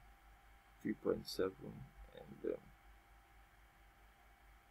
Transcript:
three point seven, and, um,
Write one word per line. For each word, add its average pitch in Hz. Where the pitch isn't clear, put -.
three 110
point 90
seven, -
and, -
um, -